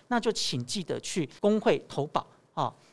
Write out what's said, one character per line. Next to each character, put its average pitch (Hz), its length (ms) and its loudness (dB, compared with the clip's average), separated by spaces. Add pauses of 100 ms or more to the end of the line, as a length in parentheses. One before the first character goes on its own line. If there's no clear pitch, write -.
那 240 100 0
就 233 140 2
请 123 340 -2
记 - 160 -4
得 127 200 -4
去 - 280 -2 (120)
工 208 180 4
会 190 180 4 (120)
投 147 180 -2
保 - 180 -2 (280)
啊。 135 200 -2 (200)